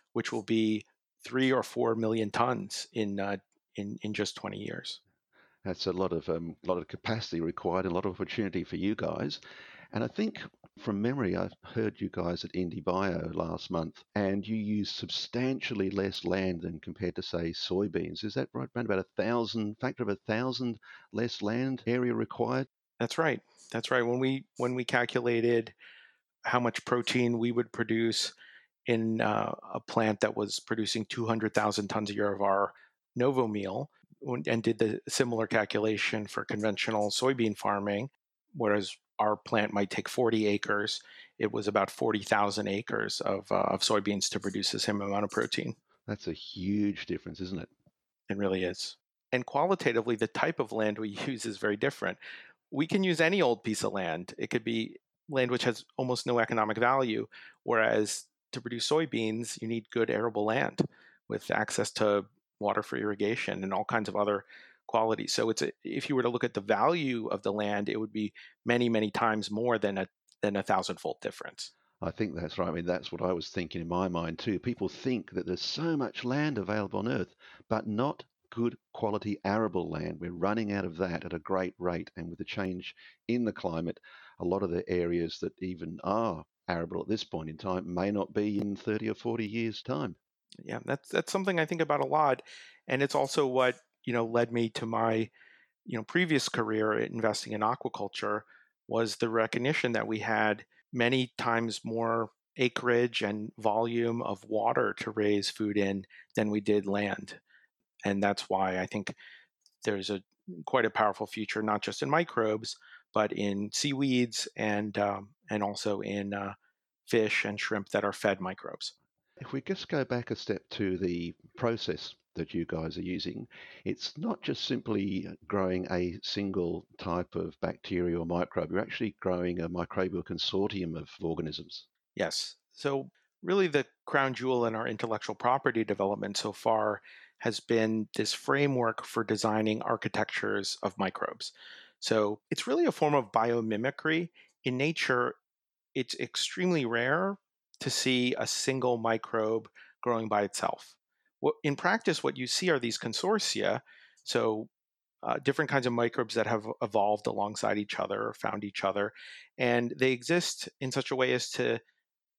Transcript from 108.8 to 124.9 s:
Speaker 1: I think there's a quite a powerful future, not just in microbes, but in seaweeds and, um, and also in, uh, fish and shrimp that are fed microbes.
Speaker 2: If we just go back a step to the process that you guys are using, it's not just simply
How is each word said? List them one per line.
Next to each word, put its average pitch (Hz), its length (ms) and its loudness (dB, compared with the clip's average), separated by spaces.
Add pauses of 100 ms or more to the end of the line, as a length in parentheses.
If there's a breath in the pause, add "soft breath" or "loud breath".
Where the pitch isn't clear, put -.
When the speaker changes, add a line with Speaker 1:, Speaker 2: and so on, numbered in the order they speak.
Speaker 1:
I 92 60 0
think - 280 -6 (720 loud breath)
there's 101 260 -2
a 98 120 -2 (420)
quite 127 200 4
a 110 60 4
powerful 107 360 2
future, 110 360 -4
not 107 200 2
just - 200 -2
in 135 80 0
microbes, 113 640 0 (360 loud breath)
but 107 200 2
in 101 400 -2
seaweeds 131 760 2 (100)
and, 104 420 0
um, 101 320 0 (200)
and 104 120 0
also 101 380 -2
in, 101 340 -4
uh, 98 180 -4 (560)
fish 110 360 2
and 104 140 -4
shrimp 104 320 -2
that 104 140 2
are 101 80 2
fed 98 280 0
microbes. - 520 -8 (460)
Speaker 2:
If - 140 -12
we 135 80 -4
just - 280 -6
go 135 160 0
back 123 260 -2
a 110 60 -2
step - 260 -4 (100)
to 92 260 0
the 87 360 0 (220)
process 113 580 -2 (220)
that 82 180 -6
you 85 120 0
guys 80 300 -4
are 87 60 -6
using, 90 440 -4 (380 loud breath)
it's - 320 -4
not 208 260 -4
just - 220 -4
simply 101 640 -2 (200)